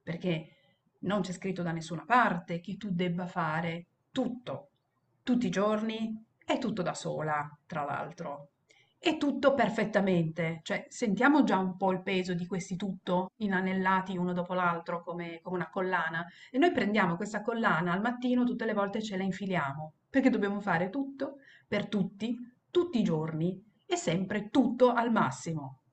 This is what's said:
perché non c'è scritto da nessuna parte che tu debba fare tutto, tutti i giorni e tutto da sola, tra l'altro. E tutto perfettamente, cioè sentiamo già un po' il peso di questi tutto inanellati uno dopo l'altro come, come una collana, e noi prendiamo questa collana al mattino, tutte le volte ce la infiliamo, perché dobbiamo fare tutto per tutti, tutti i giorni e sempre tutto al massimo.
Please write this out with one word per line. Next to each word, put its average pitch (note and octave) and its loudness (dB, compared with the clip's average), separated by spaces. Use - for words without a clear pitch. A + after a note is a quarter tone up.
perché E3 -4
non F#3+ 0
c'è F3+ -4
scritto F3 -4
da F3 -2
nessuna E3 -6
parte F#3+ 2
che F#3+ -10
tu G#3 -8
debba F3 0
fare E3+ -2
tutto, - -4
tutti A#3+ 2
i F3 0
giorni A3 0
e C#4+ 2
tutto F#3+ -2
da D#3+ 0
sola, D3+ -2
tra D3+ -4
l'altro. C#3+ -8
E D#4 2
tutto C#4+ 4
perfettamente, F3+ 2
cioè - -6
sentiamo A#3+ 4
già F#3+ 4
un F#3 0
po' F#3 2
il F#3 -2
peso F#3 0
di F3 -2
questi F#3 -6
tutto F3+ -2
inanellati F#3+ 0
uno F3+ 0
dopo F3 -4
l'altro F3 -2
come, E3+ -8
come F3+ -6
una E3 -2
collana, F3 -2
e B3+ -2
noi F4 4
prendiamo G3+ 2
questa G#3 -6
collana F3+ 0
al G3 0
mattino, B3 0
tutte A3 -2
le G#3+ 0
volte G3+ 0
ce G#3 -6
la F#3+ -2
infiliamo, D#3+ -2
perché C4 4
dobbiamo G3+ 0
fare F#3 0
tutto C#4 -6
per G#3 -2
tutti, A3 -2
tutti E4+ 2
i G3 4
giorni D#3+ 0
e F4 0
sempre G#3 -2
tutto B3 4
al A#3 2
massimo. D3 -2